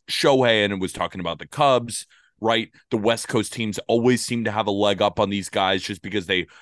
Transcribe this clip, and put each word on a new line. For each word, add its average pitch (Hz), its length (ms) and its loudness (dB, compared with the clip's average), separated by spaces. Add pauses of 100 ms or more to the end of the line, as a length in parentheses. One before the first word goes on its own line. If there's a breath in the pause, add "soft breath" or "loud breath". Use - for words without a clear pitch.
Shohei 123 560 4
and 101 160 0
was 92 140 -4
talking 90 260 -6
about 82 200 -6
the 78 80 -16
Cubs, 123 580 0 (340 soft breath)
right? 113 300 0 (220 soft breath)
The 120 60 0
West 113 300 0
Coast - 260 -2
teams 110 340 -6
always 117 360 2
seem 120 200 -4
to 107 80 -4
have 104 160 2
a 107 40 2
leg 101 300 2
up 104 180 0
on 101 120 2
these 101 180 -4
guys 95 320 0
just 98 220 -10
because 95 240 -4
they 92 180 0 (160 loud breath)